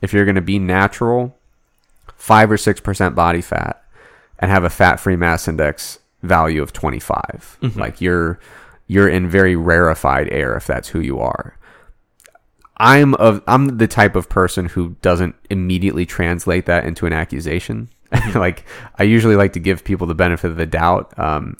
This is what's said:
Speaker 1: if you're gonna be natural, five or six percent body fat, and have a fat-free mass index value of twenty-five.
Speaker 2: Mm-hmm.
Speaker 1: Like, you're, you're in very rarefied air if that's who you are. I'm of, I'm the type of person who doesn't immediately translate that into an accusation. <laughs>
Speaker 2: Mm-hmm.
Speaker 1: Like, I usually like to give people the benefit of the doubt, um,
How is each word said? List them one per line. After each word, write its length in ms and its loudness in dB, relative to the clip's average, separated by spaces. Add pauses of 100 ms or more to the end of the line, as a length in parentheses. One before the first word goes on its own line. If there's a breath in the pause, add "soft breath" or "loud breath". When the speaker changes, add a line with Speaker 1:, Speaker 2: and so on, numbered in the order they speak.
Speaker 1:
if 100 -4
you're 120 4
gonna 160 2
be 180 -2
natural, 800 -2 (800)
five 340 4
or 60 2
six 240 0
percent 340 -2
body 280 0
fat, 400 -8 (560 soft breath)
and 120 0
have 140 4
a 60 0
fat-free 460 2
mass 300 0
index 520 -4 (240)
value 400 2
of 100 -8
twenty-five. 880 -8
Speaker 2:
Mm-hmm. 160 -6
Speaker 1:
Like, 220 -8
you're, 380 0 (480 loud breath)
you're 220 4
in 200 0
very 280 4
rarefied 720 2
air 260 -2
if 100 -10
that's 220 -6
who 120 -6
you 200 -6
are. 380 -8 (1160 soft breath)
I'm 380 6
of, 320 4
I'm 320 2
the 80 2
type 300 2
of 120 -4
person 380 -2
who 340 -6
doesn't 360 0 (120)
immediately 560 -2
translate 640 -2
that 180 0
into 220 -6
an 60 -2
accusation. 840 -6
<laughs> 40 -20 (160)
Speaker 2:
Mm-hmm. 240 0
Speaker 1:
Like, 260 -2 (320 loud breath)
I 60 -2
usually 320 4
like 200 2
to 40 -8
give 240 -2
people 240 -4
the 80 -4
benefit 340 0
of 80 -8
the 100 -4
doubt, 520 -2
um, 420 -4